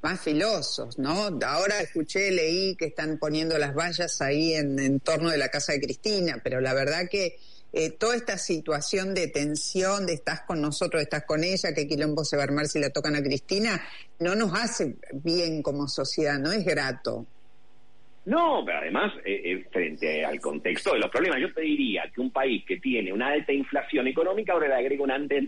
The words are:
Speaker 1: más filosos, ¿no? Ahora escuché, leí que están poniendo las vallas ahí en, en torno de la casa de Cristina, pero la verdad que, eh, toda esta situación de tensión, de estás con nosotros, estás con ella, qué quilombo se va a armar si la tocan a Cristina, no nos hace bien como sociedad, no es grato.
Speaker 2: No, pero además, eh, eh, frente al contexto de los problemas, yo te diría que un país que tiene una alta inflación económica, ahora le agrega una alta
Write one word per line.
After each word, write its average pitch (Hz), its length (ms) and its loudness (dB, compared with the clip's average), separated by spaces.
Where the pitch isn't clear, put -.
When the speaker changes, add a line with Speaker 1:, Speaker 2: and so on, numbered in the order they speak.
Speaker 1:
más 170 200 -2
filosos, 151 760 0
¿no? 175 300 0
Ahora 190 340 2
escuché, 190 520 0
leí 180 440 2
que 165 100 -4
están 156 340 -2
poniendo 156 380 0
las 143 160 0
vallas 170 480 -2
ahí 151 320 2
en, 143 260 2
en 135 200 4
torno 165 300 2
de 156 80 2
la 135 120 2
casa 147 240 -2
de 139 60 0
Cristina, 156 640 0
pero 127 160 0
la 131 140 2
verdad 143 360 2
que, 190 280 0
eh, 160 180 2
toda 233 260 2
esta 226 200 -2
situación 175 760 0
de 175 160 0
tensión, 185 760 0
de 170 80 0
estás 151 280 -4
con 170 180 -2
nosotros, 151 420 2
estás 147 220 -2
con 156 200 2
ella, 190 300 0
qué 143 140 0
quilombo 151 380 2
se 147 100 -2
va 143 80 4
a - 20 2
armar 143 200 2
si 151 140 0
la 143 100 2
tocan 147 260 0
a 147 80 2
Cristina, 185 580 0
no 180 160 2
nos 214 180 4
hace 214 420 0
bien 160 480 0
como 143 260 0
sociedad, 143 500 0
no 143 140 0
es 202 140 0
grato. 123 600 -2
Speaker 2:
No, 294 400 4
pero 80 140 -2
además, 135 340 0
eh, 98 220 -2
eh, 90 260 -2
frente 78 540 0
al 73 160 -2
contexto - 520 0
de 117 60 4
los 104 100 2
problemas, 151 300 2
yo 160 140 -2
te 160 80 -2
diría 123 520 0
que 120 80 -8
un 127 100 0
país 131 340 0
que 92 120 -2
tiene 107 360 0
una 123 160 0
alta 147 240 0
inflación 135 540 0
económica, 185 460 2
ahora 156 140 4
le 135 80 4
agrega 135 280 2
una 135 120 2
alta 143 200 0